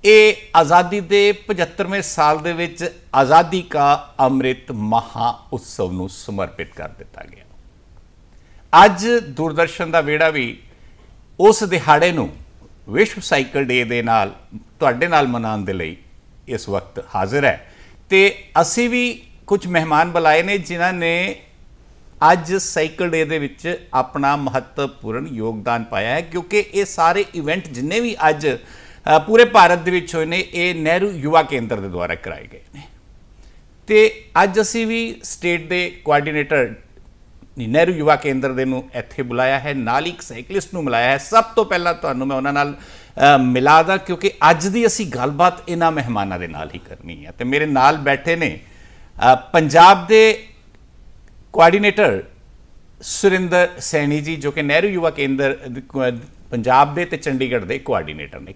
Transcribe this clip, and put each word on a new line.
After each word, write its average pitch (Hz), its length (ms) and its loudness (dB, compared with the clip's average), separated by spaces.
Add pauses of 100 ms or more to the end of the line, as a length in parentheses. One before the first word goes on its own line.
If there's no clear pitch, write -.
ਇਹ 214 280 8 (220)
ਆਜ਼ਾਦੀ 175 440 4
ਦੇ 202 320 2
ਪਝੱਤਰਵੇਂ 190 680 -4
ਸਾਲ 156 380 0
ਦੇ 170 140 -6
ਵਿੱਚ 170 380 -6 (240)
ਆਜ਼ਾਦੀ 160 460 4
ਕਾ 143 580 0
ਅੰਮ੍ਰਿਤ 131 520 0
ਮਹਾ 117 840 -4
ਉਤਸਵ - 380 -8
ਨੂੰ 92 180 -8
ਸਮਰਪਿਤ 95 640 -10
ਕਰ - 160 -14
ਦਿੱਤਾ - 340 -20 (120)
ਗਿਆ। - 100 -20 (1400)
ਅੱਜ 196 220 0
ਦੂਰਦਰਸ਼ਨ 160 840 -2
ਦਾ 165 100 2
ਵਿਹੜਾ 151 280 0
ਵੀ 127 300 -6 (800)
ਉਸ 208 240 6
ਦਿਹਾੜੇ 165 480 2
ਨੂੰ 127 180 -4 (600)
ਵਿਸ਼ਵ 185 320 0
ਸਾਈਕਲ 139 440 -2
ਡੇ 123 180 0
ਦੇ 120 180 -2
ਨਾਲ, 110 340 0 (440)
ਤੁਹਾਡੇ 139 280 0
ਨਾਲ 151 200 2
ਮਨਾਉਣ 110 380 -4
ਦੇ 98 80 -4
ਲਈ 85 240 -8 (500)
ਇਸ 110 220 -8
ਵਕਤ - 360 -8 (100)
ਹਾਜ਼ਰ 110 300 -2
ਹੈ। - 260 -2 (380)
ਤੇ 196 340 2 (180)
ਅਸੀਂ 233 280 0
ਵੀ 247 320 -4 (260)
ਕੁਝ 190 200 -2
ਮਹਿਮਾਨ 160 440 0
ਬੁਲਾਏ 165 320 2
ਨੇ, 202 140 -2
ਜਿਨ੍ਹਾਂ 175 360 -4
ਨੇ 175 420 -4 (960)
ਅੱਜ 175 240 0
ਸਾਈਕਲ 170 540 -4
ਡੇ 160 160 0
ਦੇ 156 140 -4
ਵਿੱਚ 160 540 -8
ਆਪਣਾ 139 420 -2
ਮਹੱਤਵਪੂਰਨ 135 920 -6
ਯੋਗਦਾਨ 113 560 -6
ਪਾਇਆ 110 300 -4
ਹੈ, 165 80 -2
ਕਿਉਂਕਿ 175 520 -4
ਇਹ 196 120 -2
ਸਾਰੇ 180 400 0 (100)
ਇਵੈਂਟ 165 320 -6
ਜਿੰਨੇ 147 320 -4
ਵੀ 233 160 -4 (140)
ਅੱਜ, 151 180 -2
ਅ, - 720 -2
ਪੂਰੇ 220 260 4
ਭਾਰਤ 180 340 6
ਦੇ 170 120 -4
ਵਿੱਚ 180 240 -4
ਹੋਏ 160 100 -2
ਨੇ, 175 280 -4
ਇਹ 175 220 -2
ਨਹਿਰੂ 170 360 -2
ਯੁਵਾ 156 320 2
ਕੇਂਦਰ 117 360 -4
ਦੇ 98 100 -8
ਦੁਆਰਾ 87 260 -6
ਕਰਾਏ - 380 -14
ਗਏ - 80 -20 (140)
ਨੇ। 139 60 -20 (1080)
ਤੇ 214 380 4 (180)
ਅੱਜ 202 180 0
ਅਸੀਂ 226 260 -4
ਵੀ 226 360 -6
ਸਟੇਟ 170 440 -6
ਦੇ 180 380 -6
ਕੋਆਰਡੀਨੇਟਰ 147 720 0 (840)
ਨਹਿਰੂ 147 320 2
ਯੁਵਾ 151 240 2
ਕੇਂਦਰ 135 380 -4
ਦੇ 131 120 -2
ਨੂੰ 131 300 -6
ਇੱਥੇ - 280 -10
ਬੁਲਾਇਆ 127 360 -2
ਹੈ, 143 140 -8
ਨਾਲ 131 320 -2
ਹੀ 175 40 -4
ਇੱਕ 170 120 -14
ਸਾਈਕਲਿਸਟ 135 520 -10
ਨੂੰ 170 100 -6
ਮਿਲਾਇਆ 123 280 0
ਹੈ। 139 60 0
ਸਭ 220 260 0
ਤੋਂ 220 220 0
ਪਹਿਲਾਂ 175 280 -2
ਤੁਹਾਨੂੰ 135 340 -4
ਮੈਂ 135 100 -2
ਉਹਨਾਂ 139 160 -2
ਨਾਲ, 143 240 -2
ਅ, - 600 2
ਮਿਲਾ 131 460 4
ਦਾਂ, 190 140 0
ਕਿਉਂਕਿ 185 340 -4 (180)
ਅੱਜ 170 180 2
ਦੀ 233 180 0
ਅਸੀਂ 208 220 -2
ਗੱਲਬਾਤ 147 600 -2
ਇਹਨਾਂ 170 220 0
ਮਹਿਮਾਨਾਂ 104 480 -4
ਦੇ 87 80 -10
ਨਾਲ 76 260 -12
ਹੀ 87 60 -14
ਕਰਨੀ 82 460 -20
ਹੈ। 165 60 -18
ਤੇ - 120 -12
ਮੇਰੇ 143 220 -2
ਨਾਲ 143 320 4
ਬੈਠੇ 143 380 -2
ਨੇ, 151 240 -4 (760)
ਅ, - 20 8
ਪੰਜਾਬ 170 720 6
ਦੇ 220 400 4 (1040)
ਕੋਆਰਡੀਨੇਟਰ 175 720 4 (800)
ਸੁਰਿੰਦਰ 180 680 0 (100)
ਸੈਣੀ 147 420 -2
ਜੀ, 160 140 -8
ਜੋ 143 160 -6
ਕਿ 160 100 -6
ਨਹਿਰੂ 151 260 0
ਯੁਵਾ 170 220 -2
ਕੇਂਦਰ 139 500 -2 (120)
ਦੇ 131 100 -12
ਕੋ-, 127 360 -4 (340)
ਪੰਜਾਬ 127 440 2
ਦੇ 175 100 -2
ਤੇ 175 120 -8
ਚੰਡੀਗੜ੍ਹ 127 480 -4
ਦੇ 123 140 -8
ਕੋਆਰਡੀਨੇਟਰ 78 600 -8
ਨੇ। 82 160 -18